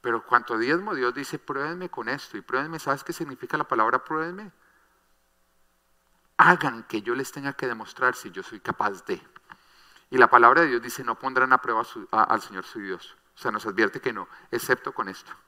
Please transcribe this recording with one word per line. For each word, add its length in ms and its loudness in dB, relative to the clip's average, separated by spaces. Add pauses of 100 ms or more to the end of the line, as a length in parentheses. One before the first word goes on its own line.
Pero 240 -2
cuanto 280 2
a 40 0
diezmo, 360 0
Dios 200 0
dice, 240 -8
"Pruébenme 500 -6
con 200 -8
esto". 280 -8
Y 60 -10
pruébenme, 380 -4
¿sabes 240 -4
qué 80 -8
significa 440 -8
la 80 -2
palabra 400 4
pruébenme? 460 -6 (1900)
Hagan 460 4
que 200 -6
yo 120 -2
les 160 -6
tenga 220 -8
que 160 -6
demostrar 480 -2
si 160 -14
yo 100 -10
soy 180 -14
capaz 460 -4
de. 180 -6 (840)
Y 80 0
la 100 8
palabra 340 8
de 40 4
Dios 160 -2
dice, 220 -10
"No 140 -4
pondrán 340 2
a 60 6
prueba 260 -2
su, 260 -14
a, 140 2
al 180 0
Señor 220 -12
su 160 -12
Dios". 360 -10 (180)
O 40 -20
sea, 140 0
nos 120 0
advierte 360 0
que 120 -4
no, 160 -10 (220)
excepto 420 0
con 160 -6
esto. 240 -16 (160)